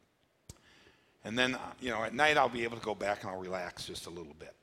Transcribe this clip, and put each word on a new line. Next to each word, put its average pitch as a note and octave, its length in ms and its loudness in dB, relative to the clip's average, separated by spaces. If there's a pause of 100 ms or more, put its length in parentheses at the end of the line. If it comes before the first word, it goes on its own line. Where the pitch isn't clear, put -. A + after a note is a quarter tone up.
(1200)
and G#2+ 140 -2
then, B2+ 180 4
uh, - 240 -8
you B2+ 100 -2
know, A2 140 0
at A2 100 -2
night D3+ 240 6
I'll C3 120 8
be A#2+ 140 -2
able A#2 140 -4
to A2 60 -10
go G#2+ 100 0
back G2+ 280 0
and G2+ 100 -6
I'll F#2 80 -6
relax F2+ 460 -6
just F2+ 200 -10
a E2+ 60 -10
little E2 260 -12
bit." E2+ 260 -16